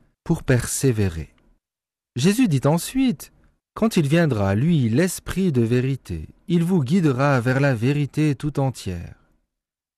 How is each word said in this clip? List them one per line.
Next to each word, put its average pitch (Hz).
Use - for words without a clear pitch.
pour 165
persévérer. 107
Jésus 202
dit 143
ensuite : « 180
Quand 220
il 156
viendra, 131
lui, 131
l'Esprit 175
de 123
vérité, 123
il 170
vous 170
guidera 139
vers 127
la 139
vérité 143
tout 147
entière. » 95